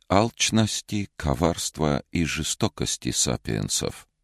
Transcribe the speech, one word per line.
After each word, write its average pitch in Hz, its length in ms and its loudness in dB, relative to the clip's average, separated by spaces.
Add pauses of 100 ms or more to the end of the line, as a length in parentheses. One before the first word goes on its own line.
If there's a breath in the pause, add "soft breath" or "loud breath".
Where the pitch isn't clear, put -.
алчности, 107 1040 2
коварства 76 960 0
и 85 140 0
жестокости - 880 -4
сапиенсов - 960 -2 (160)